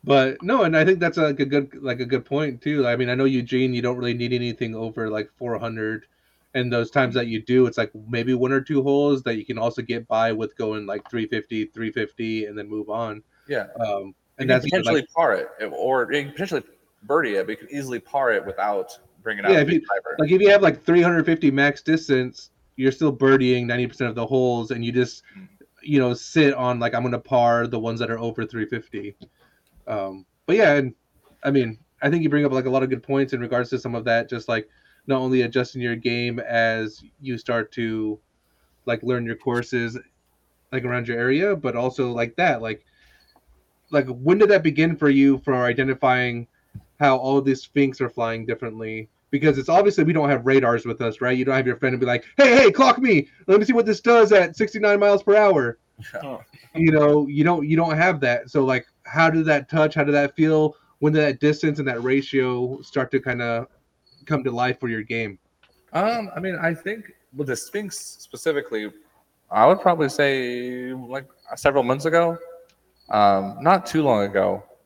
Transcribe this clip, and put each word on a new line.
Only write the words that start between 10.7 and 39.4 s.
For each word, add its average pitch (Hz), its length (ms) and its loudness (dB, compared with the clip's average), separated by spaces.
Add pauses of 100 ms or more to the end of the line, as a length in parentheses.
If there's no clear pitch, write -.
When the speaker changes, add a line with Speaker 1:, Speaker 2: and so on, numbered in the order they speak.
Speaker 1:
like, 101 240 -10
three 117 160 -4
fifty, 110 400 -6
three 113 240 -10
fifty, 110 560 -6
and 104 100 -14
then 104 120 -12
move 107 200 -10
on. 107 340 -8 (260)
Speaker 2:
Yeah. 117 180 -6 (140)
Speaker 1:
Um, 117 40 -2
and - 0 -
Speaker 2:
You 98 300 -6 (240)
can 127 80 -4
Speaker 1:
that's, 127 180 2
Speaker 2:
potentially 151 360 0
Speaker 1:
like - 120 -12
Speaker 2:
par 156 220 2
it, - 140 -4 (240)
or 123 380 -2
you 143 120 -2
can 143 100 -12
potentially 160 300 -6 (400)
birdie 127 320 0
it, 95 120 0
but 107 140 -8
you - 60 -20
can 143 100 -14
easily 131 220 -8
par 135 320 -2
it 101 160 0
without 98 500 -6 (280)
bringing 101 200 -8
out 196 60 0
Speaker 1:
Yeah, 185 80 6
Speaker 2:
a - 40 4
Speaker 1:
if 139 40 0
Speaker 2:
big 170 80 -2
Speaker 1:
you, - 120 -2
Speaker 2:
driver. - 340 -6
Speaker 1:
like, 151 100 0
if 185 100 4
you 202 100 6
have, 202 120 6
like, - 220 0
three 175 180 4
hundred 170 240 2
fifty 160 240 2
max 139 320 0
distance, 143 680 -2 (240)
you're 131 160 2
still 139 240 -2
birdieing 127 520 4
ninety 123 200 -2
percent 123 220 -6
of 110 80 -8
the 117 100 -4
holes, 123 440 -2
and 117 140 -6
you 120 60 -2
just, 123 320 -2 (140)
Speaker 2:
Mm. - 120 -20 (340)
Speaker 1:
you 147 180 0
know, 123 140 2
sit 143 400 2
on, 123 260 -2
like, 117 140 -2
"I'm 120 80 -2
gonna 120 160 -4
par 120 480 2
the 117 120 -6
ones 117 220 -6
that 113 100 -4
are 113 80 -6
over 117 280 -6
three 113 180 -8
fifty." 104 500 -10 (720)
Um, 98 380 -10 (220)
but 180 100 0
yeah, 180 180 6
and, 131 200 -2 (500)
I 139 60 0
mean, 120 280 0 (220)
I 143 100 0
think 165 120 0
you 151 80 0
bring 147 140 2
up, 135 80 0
like, 131 120 -2
a 131 60 -2
lot 131 120 0
of 131 60 -2
good 127 140 -6
points 139 320 -2
in 120 60 -6
regards 120 300 -4
to 127 80 -4
some 120 160 -8
of 113 120 -8
that, 117 220 0
just, 117 200 -10
like, 113 200 -4 (380)
not 135 140 0
only 127 220 0
adjusting 123 400 -4
your 117 140 -4
game 120 440 -4
as 113 640 -2 (160)
you 131 160 -8
start 113 360 -4
to, 110 460 -6 (680)
like, 117 160 -4
learn 120 240 -4
your 113 100 -8
courses, 120 600 -4 (760)